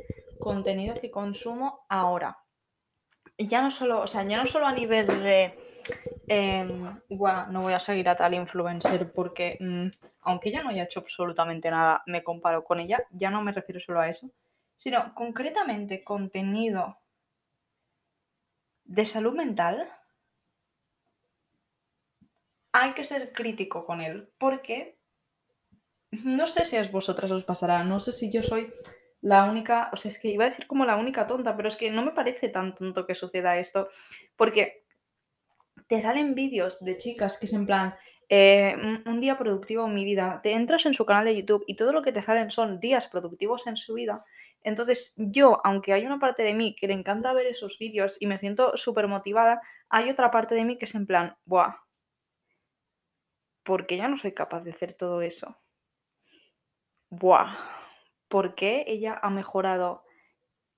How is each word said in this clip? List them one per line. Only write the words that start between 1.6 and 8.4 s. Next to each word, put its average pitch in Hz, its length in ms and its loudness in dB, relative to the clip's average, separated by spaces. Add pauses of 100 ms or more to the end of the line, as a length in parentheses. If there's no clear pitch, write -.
ahora. 180 500 -2 (1000)
Y 214 100 -4
ya 233 140 2
no 269 100 2
solo, 240 300 0
o 202 60 -2
sea, 196 160 -4
ya 208 140 -2
no 262 80 0
solo 294 220 0
a 269 60 2
nivel 220 340 2
de, 196 500 4 (720)
em, 190 420 0 (400)
"Buah, 190 380 0
no 185 160 -4
voy 185 100 0
a 180 60 2
seguir 185 300 0
a 180 60 6
tal 175 200 2
influencer 175 800 -2